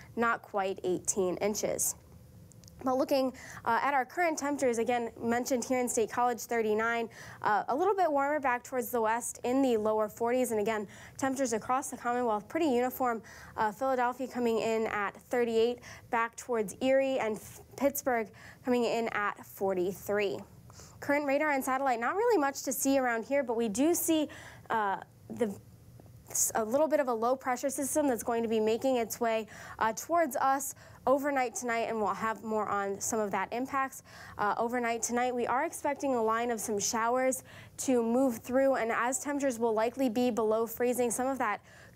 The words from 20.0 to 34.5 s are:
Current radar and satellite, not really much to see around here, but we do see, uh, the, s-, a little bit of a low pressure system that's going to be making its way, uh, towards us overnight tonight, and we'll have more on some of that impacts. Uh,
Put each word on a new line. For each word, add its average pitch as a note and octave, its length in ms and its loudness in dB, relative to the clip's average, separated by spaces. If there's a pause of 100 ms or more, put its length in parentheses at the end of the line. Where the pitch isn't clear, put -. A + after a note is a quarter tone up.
Current C#4+ 260 0
radar C#4+ 240 2
and C4+ 140 0
satellite, C4 340 0
not B3 160 -2
really A4 240 4
much C#4 240 0
to C#4 100 -4
see C4+ 240 2
around A#3+ 280 0
here, C#4 180 0
but A#3 140 -2
we A#3 120 0
do C4 240 4
see, D#4 360 2 (420)
uh, G3+ 280 0 (320)
the, A3 220 -2 (800)
s-, - 240 0
a A3+ 100 2
little C4+ 220 2
bit D4 140 2
of B3+ 80 0
a B3 40 2
low A#3 220 2
pressure C4 360 -2
system D4 360 0
that's A#3+ 160 0
going A#3 220 0
to A3 40 -2
be A3 120 2
making A#3 380 2
its A3+ 220 -4
way, A3+ 280 -2 (320)
uh, A3 140 2
towards D#4+ 420 0
us C4+ 400 0 (300)
overnight C4+ 480 2
tonight, A#3 340 -2
and A3+ 80 -2
we'll G3+ 160 0
have A3 320 -4
more A3 240 -2
on G3+ 320 -2
some - 180 -2
of G#3 120 0
that F#3+ 200 -2
impacts. C4 520 -4 (340)
Uh, G#3 220 0